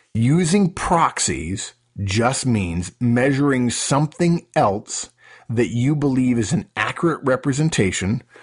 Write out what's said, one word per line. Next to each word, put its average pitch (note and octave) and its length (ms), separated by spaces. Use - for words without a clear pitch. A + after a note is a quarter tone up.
Using E3 600
proxies - 1000
just A2+ 420
means F2+ 540
measuring B2+ 720
something D#3+ 760
else A2 540
that A2+ 200
you B2+ 260
believe C3 420
is A#2 160
an F#3+ 240
accurate C#3 460
representation B2+ 960